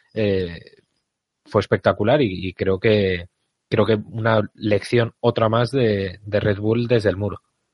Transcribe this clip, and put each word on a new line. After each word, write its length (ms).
eh, 600
fue 160
espectacular 600
y, 280
y 40
creo 260
que, 480
creo 160
que 100
una 300
lección, 640
otra 300
más 220
de, 520
de 160
Red 180
Bull 300
desde 220
el 80
muro. 240